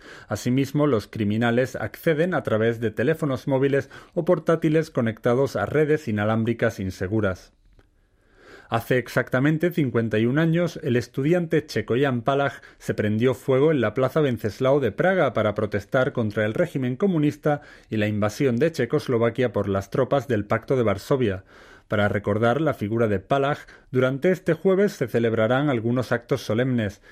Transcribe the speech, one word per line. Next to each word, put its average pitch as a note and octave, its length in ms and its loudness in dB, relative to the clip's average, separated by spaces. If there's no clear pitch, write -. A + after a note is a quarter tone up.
Asimismo, C3+ 640 0
los A2 180 0
criminales A#2 680 0
acceden E3 580 -2
a C3+ 80 -2
través A2+ 380 0
de A2+ 100 -2
teléfonos C3+ 560 -2
móviles C3+ 440 0
o E3+ 100 -2
portátiles D#3+ 640 2
conectados B2 640 0
a G2+ 120 0
redes D3+ 420 0
inalámbricas A2 720 0
inseguras. F#2+ 720 -4
Hace A#2 300 0
exactamente C#3+ 720 0
cincuenta A#2 480 0
y A2+ 80 2
un C3+ 140 2
años, E3 420 0
el B2 140 0
estudiante D#3+ 720 0
checo A2 300 -4
Jan B2+ 260 0
Palach C#3 320 0
se - 160 -6
prendió A2 400 0
fuego C3+ 360 2
en C#3 120 2
la G#2+ 120 0
Plaza C3 260 0
Wenceslao C3 600 0
de A#2+ 100 0
Praga E3 420 2
para G#2+ 220 0
protestar A2 580 0
contra A2 320 -2
el A2 100 -2
régimen C3+ 420 -2
comunista D3+ 640 0
y A2+ 100 -2
la G#2 100 2
invasión G#2+ 480 0
de B2 160 2
Checoslovaquia A#2 800 0
por G2+ 160 -2
las G2 220 -2
tropas C3 360 0
del G2+ 200 0
Pacto A#2 300 -2
de B2+ 60 2
Varsovia. G2+ 640 0
Para G#2 200 2
recordar G#2+ 540 0
la D3+ 100 0
figura A2+ 340 -2
de G2+ 120 0
Palach, C#3 400 -2
durante C3 400 0
este E3+ 240 -2
jueves F#3+ 380 2
se B2+ 160 -4
celebrarán A#2 600 2
algunos A#2+ 420 -2
actos B2+ 300 -2
solemnes. A#2 720 -2